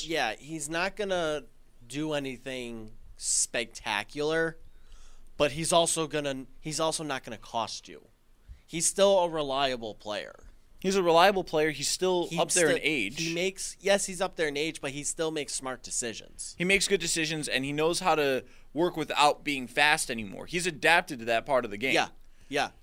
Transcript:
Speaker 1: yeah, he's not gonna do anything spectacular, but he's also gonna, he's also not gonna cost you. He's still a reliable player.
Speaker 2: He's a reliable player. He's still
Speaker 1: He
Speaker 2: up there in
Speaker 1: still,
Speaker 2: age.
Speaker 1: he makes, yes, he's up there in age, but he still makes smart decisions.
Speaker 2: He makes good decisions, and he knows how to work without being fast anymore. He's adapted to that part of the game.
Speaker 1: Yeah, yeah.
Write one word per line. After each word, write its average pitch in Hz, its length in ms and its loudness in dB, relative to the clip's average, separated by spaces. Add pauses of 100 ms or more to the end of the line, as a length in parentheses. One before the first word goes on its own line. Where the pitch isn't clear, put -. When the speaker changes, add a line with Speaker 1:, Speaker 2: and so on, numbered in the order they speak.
Speaker 1:
yeah, 151 360 0
he's 147 320 -10
not 175 260 -2
gonna 175 480 -2 (440)
do 151 260 -4
anything 123 760 -6 (260)
spectacular, 147 1400 -2 (800)
but 147 160 4
he's 160 200 -2
also 165 340 4
gonna, 139 380 -4 (140)
he's 156 200 -6
also 160 240 0
not 139 200 -4
gonna 113 140 -10
cost - 500 -6
you. 80 140 -16 (640)
He's 165 200 -4
still 196 340 6
a 175 100 2
reliable 135 680 -2
player. 92 400 -8 (440)
Speaker 2:
He's 190 160 0
a 196 80 4
reliable 175 400 6
player. 156 280 0
He's 139 180 -4
still 180 400 0
Speaker 1:
He 170 100 -2
Speaker 2:
up 170 120 0
there 170 180 4
in 131 80 4
Speaker 1:
still, - 80 -6
Speaker 2:
age. 143 360 0
Speaker 1:
he 165 120 -2
makes, 185 480 -4
yes, 196 240 4
he's 185 160 -6
up - 160 -4
there 160 100 2
in 143 80 -4
age, 156 240 -4
but 139 120 -6
he 143 120 -8
still 160 280 -2
makes 151 220 -6
smart 131 300 -8
decisions. - 760 -8
Speaker 2:
He 175 60 -2
makes 190 240 4
good 196 140 2
decisions, 160 480 -2
and 131 160 0
he 143 80 -4
knows 160 260 2
how 160 160 4
to 139 300 2 (280)
work 175 220 2
without 147 480 2
being 135 240 -2
fast 151 420 4
anymore. 104 360 -6
He's 170 200 -4
adapted 156 540 2
to 113 60 -10
that 113 200 0
part 127 200 2
of 104 60 -8
the 101 60 -8
game. 131 180 0
Speaker 1:
Yeah, 127 120 4 (400)
yeah. 135 220 -2 (140)